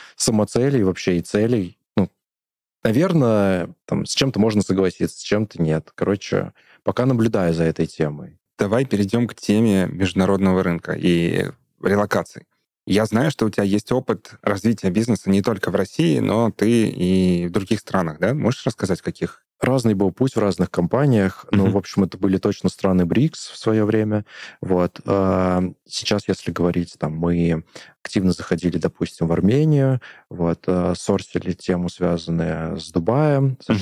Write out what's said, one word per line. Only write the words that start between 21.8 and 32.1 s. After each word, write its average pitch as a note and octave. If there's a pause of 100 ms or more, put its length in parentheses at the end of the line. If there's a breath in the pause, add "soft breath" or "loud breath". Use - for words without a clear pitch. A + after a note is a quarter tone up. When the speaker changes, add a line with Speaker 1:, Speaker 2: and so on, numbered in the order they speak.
Speaker 1:
это F2+
были F#2+
точно G2
страны F#2
брикс B2+
в -
свое A2
время. G#2+ (380 loud breath)
Вот. F2+
А, F#2 (240)
сейчас, -
если F#2
говорить, F2
там, D#2
мы E2+ (400 loud breath)
активно F#2
заходили, F2
допустим, -
в E2
Армению, C3+ (300 loud breath)
вот, E2+
а, F2+
сорсили F#2
тему, F2
связанную E2